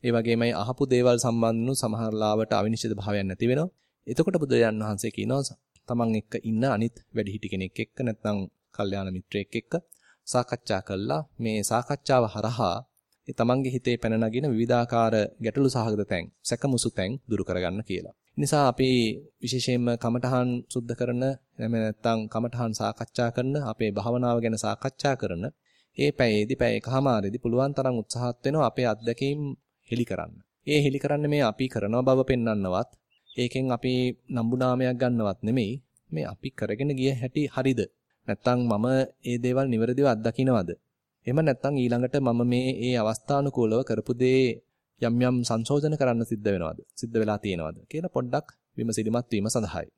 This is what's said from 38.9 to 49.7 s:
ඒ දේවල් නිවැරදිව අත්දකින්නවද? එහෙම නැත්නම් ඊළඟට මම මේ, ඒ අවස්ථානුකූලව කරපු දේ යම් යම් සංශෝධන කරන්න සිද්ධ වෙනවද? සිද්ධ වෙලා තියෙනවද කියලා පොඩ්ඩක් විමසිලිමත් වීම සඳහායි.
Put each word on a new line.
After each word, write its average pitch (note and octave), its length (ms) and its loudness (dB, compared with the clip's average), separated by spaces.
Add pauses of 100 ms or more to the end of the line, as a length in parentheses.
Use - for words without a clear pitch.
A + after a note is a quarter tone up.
ඒ A#2+ 180 -4
දේවල් B2+ 280 2
නිවැරදිව B2 400 2
අත්දකින්නවද? A2+ 640 2 (560)
එහෙම B2+ 120 2
නැත්නම් C#3+ 380 2
ඊළඟට B2 400 0
මම A#2+ 260 2
මේ, B2 280 2 (100)
ඒ B2 160 0
අවස්ථානුකූලව A#2 840 0
කරපු B2 320 -4
දේ B2+ 280 4 (580)
යම් A#2 160 2
යම් B2+ 240 4
සංශෝධන C#3 540 0
කරන්න B2 300 2
සිද්ධ G#2+ 260 -2
වෙනවද? E2+ 280 -2 (120)
සිද්ධ A#2 260 -6
වෙලා G#2+ 220 2
තියෙනවද E2+ 460 -4
කියලා E3 260 -8
පොඩ්ඩක් B2+ 360 -2 (260)
විමසිලිමත් A2+ 560 -2
වීම G#2 180 0
සඳහායි. G2+ 520 -4